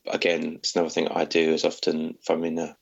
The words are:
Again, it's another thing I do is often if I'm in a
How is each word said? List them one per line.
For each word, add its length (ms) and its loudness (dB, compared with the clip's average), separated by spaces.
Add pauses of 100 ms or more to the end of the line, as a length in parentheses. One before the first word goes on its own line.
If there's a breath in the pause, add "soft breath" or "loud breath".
Again, 520 0
it's 180 -2
another 140 2
thing 180 0
I 160 0
do 280 4
is 120 0
often 560 -2
if 100 -4
I'm 140 0
in 140 -2
a 240 -6